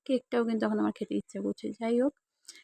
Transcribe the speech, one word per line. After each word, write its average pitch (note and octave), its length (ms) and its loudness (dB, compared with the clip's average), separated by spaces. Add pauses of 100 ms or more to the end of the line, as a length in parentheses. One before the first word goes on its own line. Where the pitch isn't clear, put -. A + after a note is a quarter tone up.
কেকটাও A#3+ 400 0
কিন্তু A3+ 200 0
এখন G#3+ 140 2
আমার G#3+ 180 2
খেতে - 200 -4
ইচ্ছে G3+ 240 -6
করছে। G3+ 320 -4
যাই A#3 260 0
হোক, C4+ 140 4 (520)